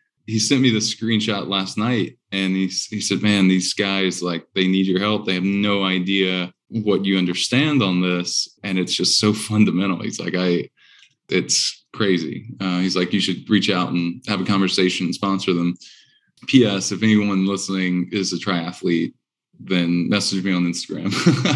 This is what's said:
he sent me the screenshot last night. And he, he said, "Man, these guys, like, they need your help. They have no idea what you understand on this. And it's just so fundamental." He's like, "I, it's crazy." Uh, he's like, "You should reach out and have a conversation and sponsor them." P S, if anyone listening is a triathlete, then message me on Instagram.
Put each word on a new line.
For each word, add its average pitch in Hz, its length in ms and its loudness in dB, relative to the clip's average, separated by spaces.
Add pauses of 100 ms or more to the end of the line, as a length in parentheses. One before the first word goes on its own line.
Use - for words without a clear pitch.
(260)
he 110 120 -2
sent 123 220 2
me 131 100 4
the 110 80 2
screenshot 104 680 -2
last 95 300 -2
night. 113 400 -2 (140)
And 95 220 0
he, 95 120 0
he - 340 -6
said, 95 220 -2
"Man, 101 260 4
these 95 240 2
guys, 98 500 -2
like, 87 220 -4 (100)
they 95 140 2
need 95 180 2
your 92 140 0
help. 104 240 0
They 95 100 -2
have 90 80 -2
no 101 400 0
idea 92 680 0 (160)
what 104 360 0
you 98 140 2
understand 123 640 0
on 90 200 2
this. 90 600 -2
And 95 160 -2
it's 90 160 -2
just - 240 0
so 104 140 4
fundamental." 95 720 0
He's - 180 -8
like, 87 160 -4
"I, 87 320 0 (600)
it's - 640 -2
crazy." 87 560 -2 (100)
Uh, 90 200 -2
he's 92 140 0
like, 90 200 0
"You 104 60 2
should 92 280 -4
reach 101 220 2
out 90 180 0
and 85 400 -4
have 98 140 -2
a - 20 -4
conversation 92 640 2
and 85 80 -4
sponsor 95 400 0
them." 87 220 0 (720)
P 127 180 6
S, 98 260 0
if 98 120 -4
anyone 104 420 4
listening 95 680 -2
is 98 200 -2
a 87 40 -2
triathlete, 85 760 -2 (460)
then 87 500 0
message 98 340 -2
me 92 120 -2
on 90 100 0
Instagram. 85 480 -4 (440)